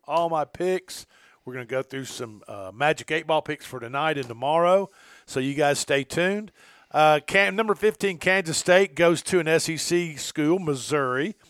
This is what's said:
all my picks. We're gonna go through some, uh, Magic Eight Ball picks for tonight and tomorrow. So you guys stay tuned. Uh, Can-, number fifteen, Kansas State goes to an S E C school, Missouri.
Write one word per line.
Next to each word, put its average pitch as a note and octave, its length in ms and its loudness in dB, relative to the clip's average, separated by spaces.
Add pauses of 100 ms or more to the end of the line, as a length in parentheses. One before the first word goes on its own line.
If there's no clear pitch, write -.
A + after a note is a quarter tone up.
all E3 220 0
my D#3+ 160 -2
picks. F3+ 640 -6 (400)
We're B2+ 80 -14
gonna B2 120 -12
go C3 180 -4
through C3+ 220 -10
some, G#2+ 420 -12
uh, G2 260 -12
Magic D3 380 -2
Eight D#3 160 -4
Ball D#3 160 0
picks D3+ 220 -10
for C3 140 -12
tonight C#3 380 -4
and B2+ 100 -6
tomorrow. E3+ 640 2 (380)
So - 120 -4
you C#3 140 -2
guys C#3+ 260 2
stay C#3 240 0
tuned. G3 480 -2 (400)
Uh, D3+ 340 6
Can-, G3 300 2
number G#3+ 200 0
fifteen, G3+ 420 0
Kansas F#3 400 0
State F3+ 380 4
goes E3+ 280 4
to F3+ 160 2
an D#3 80 0
S D#3+ 220 2
E D#3+ 80 -4
C E3+ 380 -2
school, D#3 440 0
Missouri. C#3+ 760 -2 (140)